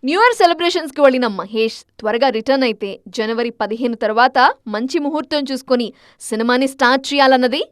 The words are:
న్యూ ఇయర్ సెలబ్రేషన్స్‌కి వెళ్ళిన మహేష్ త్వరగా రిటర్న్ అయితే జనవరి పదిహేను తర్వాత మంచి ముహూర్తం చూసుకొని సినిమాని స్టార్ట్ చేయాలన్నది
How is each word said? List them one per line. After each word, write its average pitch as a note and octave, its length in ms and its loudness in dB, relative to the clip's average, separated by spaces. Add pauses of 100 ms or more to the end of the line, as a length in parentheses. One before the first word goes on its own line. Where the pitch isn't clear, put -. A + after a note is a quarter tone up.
న్యూ E4+ 180 0
ఇయర్ A#4+ 200 2
సెలబ్రేషన్స్‌కి E4+ 640 0
వెళ్ళిన B3+ 200 2 (140)
మహేష్ A3 400 -4 (180)
త్వరగా A#3 400 0
రిటర్న్ C4 300 0
అయితే G#3 220 -6 (280)
జనవరి A3+ 420 -4
పదిహేను A3+ 440 -4
తర్వాత A#3+ 340 2 (380)
మంచి C4 280 -4
ముహూర్తం D4 460 -4
చూసుకొని B3 380 -2 (320)
సినిమాని B3 540 -2
స్టార్ట్ C4+ 360 2
చేయాలన్నది C4 600 2